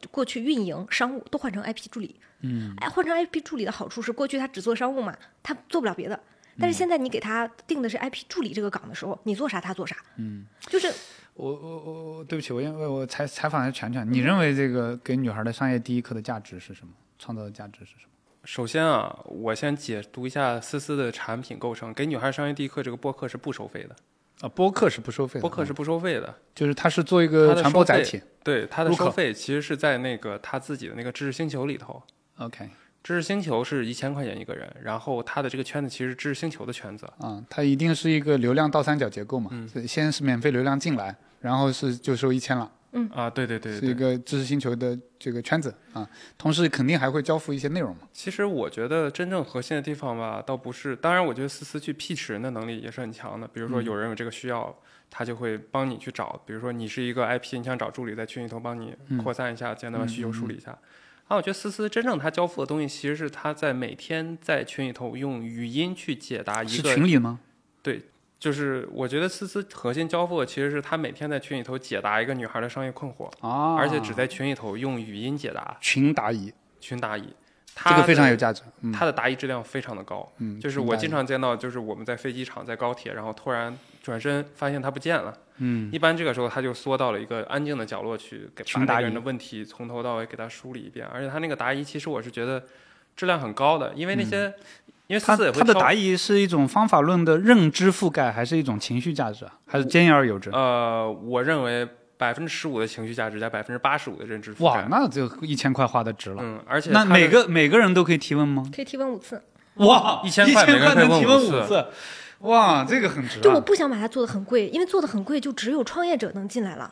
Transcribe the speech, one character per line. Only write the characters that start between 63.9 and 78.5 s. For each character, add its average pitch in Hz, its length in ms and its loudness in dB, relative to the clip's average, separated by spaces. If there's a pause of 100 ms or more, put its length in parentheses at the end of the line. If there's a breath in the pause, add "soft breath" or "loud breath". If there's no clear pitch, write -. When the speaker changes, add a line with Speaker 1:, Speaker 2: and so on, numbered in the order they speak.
Speaker 3:
天 160 460 -8
在 139 240 -2
群 - 200 -6
里 123 60 -6
头 120 240 -10
用 131 260 -6
语 117 240 -8
音 156 300 -4
去 - 180 -6
解 117 300 -8
答 107 180 -4
一 113 40 -4
个 123 240 -2
Speaker 2:
是 127 60 4
群 151 120 6
里 160 100 8
吗？ 120 220 0 (420)
Speaker 3:
对， - 220 -6 (380)
就 151 100 0
是 139 400 -4
我 127 160 -4
觉 135 120 -2
得 180 100 0
思 185 180 -10
思 202 240 -6
核 123 220 -4
心 160 160 -2
交 175 160 0
付 175 140 -2
的 135 40 2
其 127 120 -8
实 143 160 -2
是 147 100 -4
他 - 160 -4
每 147 140 -4
天 147 180 -8
在 143 100 -4
群 143 200 -10
里 - 20 -6
头 127 160 -8
解 107 240 -6
答 104 180 2
一 117 60 0
个 135 80 -2
女 127 100 -6
孩 113 160 -6
的 120 80 -4
商 135 160 -8
业 131 80 -6
困 127 220 -12
惑， - 160 -12 (100)
Speaker 2:
啊。 143 360 0
Speaker 3:
而 143 120 2
且 147 120 0
只 113 160 -6
在 127 100 0
群 131 220 -4
里 139 80 -2
头 107 200 -8
用 127 240 -4
语 110 160 -10
音 127 220 -6
解 143 140 -8
答。 - 280 -10
Speaker 2:
群 143 320 4
答 117 200 0
疑。 104 200 -4 (280)
Speaker 3:
群 123 200 -10
答 110 160 -4
疑。 104 80 -8 (600 soft breath)
Speaker 2:
这 175 100 8
个 175 60 8
非 175 140 8
常 143 120 8
有 120 80 6
价 113 160 2